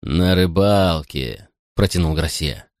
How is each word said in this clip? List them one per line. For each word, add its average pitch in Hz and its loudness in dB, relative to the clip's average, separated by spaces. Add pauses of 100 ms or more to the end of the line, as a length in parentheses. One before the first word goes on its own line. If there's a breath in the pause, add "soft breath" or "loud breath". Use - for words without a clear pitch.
На 90 0
рыбалке, 90 0 (260)
протянул 87 0
Гарсия. 78 -4 (120)